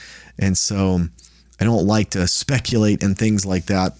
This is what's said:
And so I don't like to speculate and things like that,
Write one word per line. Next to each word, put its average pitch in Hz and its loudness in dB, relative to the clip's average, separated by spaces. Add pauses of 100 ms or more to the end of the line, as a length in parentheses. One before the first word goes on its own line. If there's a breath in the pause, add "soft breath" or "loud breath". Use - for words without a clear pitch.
(400 loud breath)
And 95 0
so 95 0 (580 loud breath)
I - 0
don't 104 2
like 107 2
to 90 0
speculate 110 0
and 98 0
things 107 0
like 92 -2
that, 92 0